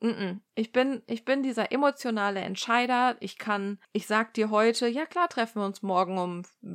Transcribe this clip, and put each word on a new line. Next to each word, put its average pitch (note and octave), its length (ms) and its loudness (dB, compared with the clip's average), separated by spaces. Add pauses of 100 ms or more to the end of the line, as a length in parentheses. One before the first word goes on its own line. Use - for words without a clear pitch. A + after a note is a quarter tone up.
Mm-mm. G#3 380 -2 (140)
Ich A3 180 -2
bin, B3+ 340 0
ich A#3 180 -8
bin C#4 180 0
dieser A3+ 300 -2
emotionale A#3 680 0
Entscheider. A#3+ 800 0
Ich - 180 -10
kann, G3+ 400 -4 (140)
ich G#3 140 -2
sag A3 280 0
dir G#3+ 160 0
heute, A3+ 360 4
ja B3+ 200 0
klar, F4 220 0
treffen A3+ 340 -2
wir G3 40 0
uns G3 160 -8
morgen F#3 360 2
um, F3+ 240 -2 (320)